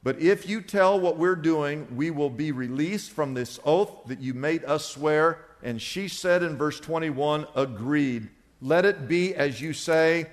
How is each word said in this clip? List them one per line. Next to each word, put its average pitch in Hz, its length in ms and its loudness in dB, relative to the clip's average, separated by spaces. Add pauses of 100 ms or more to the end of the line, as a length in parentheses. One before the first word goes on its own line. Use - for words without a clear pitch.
But 131 160 -2
if 190 280 2
you 214 140 -4
tell 196 380 4
what 175 180 2
we're 175 160 2
doing, 151 600 0
we 156 160 -2
will 147 180 0
be 147 220 -4
released 139 580 -4
from 143 240 -4
this 123 320 -6
oath 170 240 4 (160)
that 127 140 -10
you 127 160 -6
made 160 300 -2
us 147 200 0
swear." 151 540 2 (240)
And 117 180 -6
she 190 260 -6
said 175 360 2
in 160 140 -4
verse 147 220 -2
twenty-one, 151 760 -2
"Agreed. 131 720 0 (320)
Let 160 240 2
it 165 220 0
be 180 260 0
as 139 280 -2
you 156 120 -6
say." 160 600 2